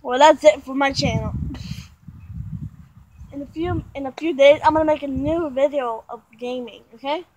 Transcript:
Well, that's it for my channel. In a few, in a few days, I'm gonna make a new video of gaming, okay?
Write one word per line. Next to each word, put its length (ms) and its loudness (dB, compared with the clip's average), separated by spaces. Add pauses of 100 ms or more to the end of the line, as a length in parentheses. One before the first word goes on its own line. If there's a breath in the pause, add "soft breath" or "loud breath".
Well, 160 -2
that's 240 6
it 180 6
for 140 -10
my 160 2
channel. 420 -2 (2000 loud breath)
In 80 -12
a 60 -12
few, 360 -4 (120)
in 100 -8
a 60 -8
few 240 -4
days, 280 6
I'm 100 4
gonna 120 2
make 160 0
a 60 -8
new 420 -4
video 580 -2
of 140 -16 (160)
gaming, 460 -12 (100)
okay? 320 -8 (120)